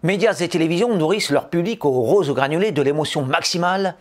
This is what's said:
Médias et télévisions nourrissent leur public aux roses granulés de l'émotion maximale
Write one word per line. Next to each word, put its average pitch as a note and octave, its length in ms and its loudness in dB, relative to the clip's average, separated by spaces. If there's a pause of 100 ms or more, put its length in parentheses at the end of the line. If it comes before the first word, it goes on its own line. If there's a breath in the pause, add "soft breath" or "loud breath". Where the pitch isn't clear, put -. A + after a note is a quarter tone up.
Médias F#3+ 360 0
et E3+ 100 -2
télévisions E3+ 460 0
nourrissent F3 360 0
leur C#3+ 180 0
public F3 340 -2
aux B2+ 180 2
roses C#3+ 300 2
granulés D3+ 400 0
de D3 100 0
l'émotion C#3+ 420 -2
maximale F3 760 -2